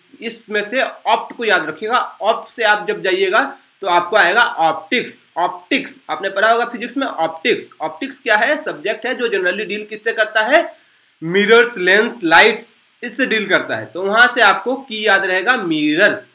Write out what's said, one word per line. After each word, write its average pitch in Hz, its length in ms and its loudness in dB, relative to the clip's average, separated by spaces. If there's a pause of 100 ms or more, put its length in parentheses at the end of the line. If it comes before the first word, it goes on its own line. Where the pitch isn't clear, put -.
(200)
इसमें 208 420 -6
से 233 200 -4
ऑप्ट - 540 -4
को 240 80 -8
याद 180 220 0
रखिएगा। 214 320 -4 (220)
Opt 214 280 -4
से 233 160 -6
आप 208 240 0
जब 175 140 -4
जाइएगा 190 560 0 (220)
तो 190 80 -6
आपको 175 280 0
आएगा 196 260 4
optics, 165 800 -2 (160)
optics, - 640 -4 (100)
आपने 160 180 -6
पढ़ा 202 240 2
होगा 233 120 2
physics 233 320 -8
में 269 100 -2
optics। 165 600 -2 (120)
Optics 202 380 -10
क्या 214 180 0
है? 277 260 -2
Subject 175 440 -6
है 254 80 -4
जो 233 140 -4
generally 190 400 -2
deal 208 160 -8
किससे 220 280 -6
करता 220 280 0
है? 302 340 2 (480)
Mirrors, 208 560 4
lens, 208 460 2
lights, 185 440 4 (340)
इससे 240 240 -2
deal 220 220 -2
करता 143 280 0
है। 110 100 -10
तो 175 160 -10
वहां 220 260 4
से 247 120 -2
आपको 226 360 2
की 214 300 -8
याद 196 180 4
रहेगा 190 320 0
mirror। 165 640 0 (120)